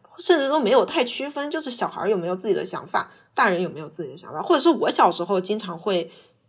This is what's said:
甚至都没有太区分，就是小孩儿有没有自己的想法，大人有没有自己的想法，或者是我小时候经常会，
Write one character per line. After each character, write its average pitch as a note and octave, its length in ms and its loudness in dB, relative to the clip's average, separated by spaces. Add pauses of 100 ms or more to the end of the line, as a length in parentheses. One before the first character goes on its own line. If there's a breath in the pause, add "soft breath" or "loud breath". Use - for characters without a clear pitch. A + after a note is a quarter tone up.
(180)
甚 E4+ 220 4
至 C4+ 80 0
都 D4 100 2
没 C#4 140 2
有 C4+ 140 6
太 C4+ 180 0
区 B3+ 240 -6
分， C#4+ 240 -8
就 D#4+ 80 -4
是 D4+ 100 -6
小 G3 200 -2
孩 - 100 -12
儿 F#3 100 -2
有 G#3+ 60 2
没 F3 120 -2
有 F3+ 60 -2
自 F#3 140 -6
己 G3 60 2
的 D3+ 100 -2
想 - 240 -10
法， - 240 -4 (220 soft breath)
大 A#3 160 4
人 F3+ 120 0
有 E3+ 80 -2
没 - 120 -12
有 D3+ 80 -14
自 E3 160 -12
己 B2+ 60 -12
的 C#3 40 -16
想 - 160 -16
法， D#3 100 -6
或 F4 140 4
者 C#4 60 4
是 E4+ 80 6
我 B3 200 2
小 A#3 220 4
时 - 100 -4
候 F#3 200 0
经 G#3 180 -2
常 F3 180 -8
会， E3+ 320 -2 (400 soft breath)